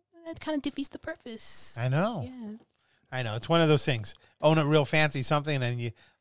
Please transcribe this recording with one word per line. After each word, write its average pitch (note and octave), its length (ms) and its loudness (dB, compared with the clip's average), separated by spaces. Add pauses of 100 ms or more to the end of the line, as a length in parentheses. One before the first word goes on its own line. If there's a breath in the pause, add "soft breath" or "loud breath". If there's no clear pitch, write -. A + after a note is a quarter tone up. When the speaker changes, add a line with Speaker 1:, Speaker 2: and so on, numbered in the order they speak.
(260)
Speaker 1:
that E4 140 -12
kinda D#4 220 -4
defeats C#4 260 -6
the - 100 -12
purpose. - 800 -10
Speaker 2:
I A#2+ 120 0
know. E3+ 360 0
Speaker 1:
Yeah. A#3+ 280 -12 (580)
Speaker 2:
I B2+ 100 -4
know. A2 140 -4
It's A#2 140 -6
one E3 100 6
of E3 80 6
those D3+ 160 6
things. A#2 320 -2 (240 soft breath)
Own D#3 200 6
a D3+ 60 2
real D3 200 4
fancy D3+ 380 2
something, D3 380 0
and A#2+ 160 -2
you, A#2 140 -4 (300 soft breath)